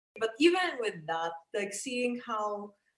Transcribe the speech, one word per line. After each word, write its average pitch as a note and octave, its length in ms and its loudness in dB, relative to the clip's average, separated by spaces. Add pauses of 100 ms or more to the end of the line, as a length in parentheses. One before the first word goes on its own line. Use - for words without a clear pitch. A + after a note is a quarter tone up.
(200)
But A3 200 0
even F4 400 6
with F#3+ 280 -4
that, E3 240 0 (220)
like, G3 200 -2
seeing B3 520 -2
how G#3 480 -2 (240)